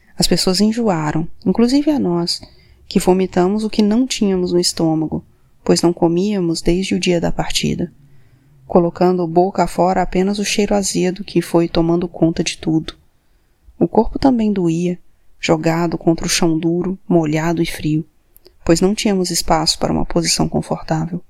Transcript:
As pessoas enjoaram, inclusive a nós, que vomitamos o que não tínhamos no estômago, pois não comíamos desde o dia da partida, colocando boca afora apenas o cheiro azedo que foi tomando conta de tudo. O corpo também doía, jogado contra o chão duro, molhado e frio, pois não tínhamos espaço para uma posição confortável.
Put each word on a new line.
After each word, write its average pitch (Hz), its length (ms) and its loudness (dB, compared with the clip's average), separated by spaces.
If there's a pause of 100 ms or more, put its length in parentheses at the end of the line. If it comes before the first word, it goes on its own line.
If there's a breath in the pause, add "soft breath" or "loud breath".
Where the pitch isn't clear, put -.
(180 soft breath)
As - 100 2
pessoas 185 320 0
enjoaram, 175 680 0 (180)
inclusive 247 440 2
a 294 80 2
nós, 175 440 -2 (440 loud breath)
que - 140 0
vomitamos 185 640 0
o 214 60 -2
que - 120 0
não 214 240 2
tínhamos 185 460 0
no 175 80 2
estômago, 160 640 -2 (400)
pois 175 180 2
não 170 120 4
comíamos 175 680 0
desde 185 340 0
o 190 40 0
dia 180 220 0
da 170 100 0
partida, - 640 -4 (720 soft breath)
colocando 180 600 2
boca 175 380 0
afora 180 380 0
apenas 190 360 0
o 202 80 -4
cheiro 208 300 0
azedo 185 480 -2
que - 180 -2
foi 170 280 0
tomando 170 400 0
conta 165 340 0
de - 140 -8
tudo. 160 380 -4 (840)
O 170 80 2
corpo - 320 0
também 226 320 2
doía, 175 480 0 (400)
jogado 165 580 0
contra - 280 0
o 175 40 -2
chão 165 280 2
duro, 175 400 -2 (100)
molhado 165 540 2
e 165 40 0
frio, 156 400 -2 (580)
pois 170 180 4
não 190 120 2
tínhamos 190 380 0
espaço 165 480 -2
para 170 140 -2
uma 156 120 0
posição 160 440 0
confortável. 165 800 -4